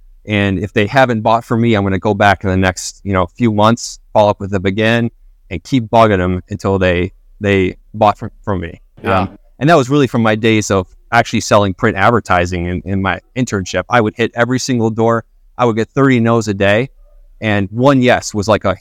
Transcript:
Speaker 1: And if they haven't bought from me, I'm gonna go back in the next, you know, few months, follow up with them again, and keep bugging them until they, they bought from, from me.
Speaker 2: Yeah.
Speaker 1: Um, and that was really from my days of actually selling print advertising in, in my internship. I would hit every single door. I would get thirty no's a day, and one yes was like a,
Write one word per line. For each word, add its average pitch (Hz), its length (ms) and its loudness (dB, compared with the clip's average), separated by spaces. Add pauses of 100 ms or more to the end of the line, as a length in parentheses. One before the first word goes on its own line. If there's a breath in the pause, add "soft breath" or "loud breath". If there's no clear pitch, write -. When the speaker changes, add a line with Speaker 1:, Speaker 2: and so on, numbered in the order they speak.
(240)
Speaker 1:
And 101 340 -2
if 101 140 -8
they 104 140 0
haven't 123 360 0
bought 117 220 0
from 113 160 -2
me, 117 140 2
I'm 101 80 0
gonna 95 160 -2
go 104 160 0
back 101 300 2
in 95 60 0
the 92 60 0
next, - 480 -4
you 98 80 -6
know, 92 140 2
few 117 260 -2
months, 107 460 0 (140)
follow 104 180 4
up - 100 -4
with 98 100 -8
them 98 160 -2
again, 110 440 0 (400)
and 90 140 -10
keep 127 200 -2
bugging 107 340 4
them 92 300 -2
until 98 300 -2
they, 92 340 0 (280)
they 98 360 0 (160)
bought 107 260 2
from, 113 120 -12 (120)
from 95 180 -4
me. 82 200 -14 (220)
Speaker 2:
Yeah. - 180 0
Speaker 1:
Um, 95 180 -8 (200)
and 139 100 0
that 170 60 6
was 131 140 2
really 143 180 2
from 120 160 -2
my 110 120 2
days 110 360 0
of 95 240 -2 (180)
actually 117 280 0
selling 104 340 2
print 107 220 -2
advertising 92 680 0
in, 90 180 -4
in 95 160 -4
my 92 200 -2 (160)
internship. 98 520 -4
I 120 120 2
would 107 160 -2
hit 113 180 -2
every 120 240 -2
single 113 320 -2
door. 113 340 0 (320)
I 127 80 -2
would 113 120 0
get 110 120 -2
thirty 135 300 2
no's 113 300 0
a 101 60 -2
day, 101 360 0 (500)
and 101 300 -2
one 127 320 2
yes 117 320 0
was 101 140 -4
like 101 160 2
a, 92 160 -2